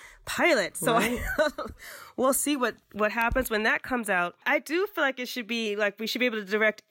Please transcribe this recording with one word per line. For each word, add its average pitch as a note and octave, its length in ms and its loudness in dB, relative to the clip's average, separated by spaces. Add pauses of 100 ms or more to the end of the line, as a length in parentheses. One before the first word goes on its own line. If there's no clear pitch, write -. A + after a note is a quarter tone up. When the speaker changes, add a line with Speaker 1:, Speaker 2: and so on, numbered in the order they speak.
(260)
Speaker 1:
pilot. B3 520 2
So - 160 2
Speaker 2:
Right. A3+ 260 2 (200)
Speaker 1:
I, D4+ 100 4 (340)
<laughs> - 340 -18
we'll B3+ 160 4
see C#4+ 220 0
what, A#3+ 200 0 (180)
what G#3 180 0
happens A#3+ 380 0
when G#3+ 140 0
that C4+ 200 0
comes A#3 260 -2
out. F3 260 0 (100)
I C#4 140 2
do F4 280 -2
feel - 160 -2
like C4+ 160 0
it B3 80 -6
should A#3+ 200 -8
be, A3 280 -2
like, G3+ 240 0
we A3+ 80 -6
should A3 120 -2
be A#3+ 80 2
able A3 120 -2
to G3+ 60 -8
direct G#3+ 460 0